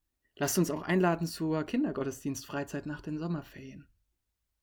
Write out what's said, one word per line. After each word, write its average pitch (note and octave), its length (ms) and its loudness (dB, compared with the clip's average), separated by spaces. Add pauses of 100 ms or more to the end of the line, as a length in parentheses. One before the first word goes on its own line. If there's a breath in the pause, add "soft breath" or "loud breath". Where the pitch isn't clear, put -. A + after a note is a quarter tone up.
(340)
Lasst - 240 0
uns D#3 140 4
auch D3+ 100 -4
einladen E3+ 460 4
zur D#3+ 340 0
Kindergottesdienstfreizeit C#3+ 1200 -2
nach D3+ 160 -6
den D#3 160 -4
Sommerferien. C#3+ 680 -6 (760)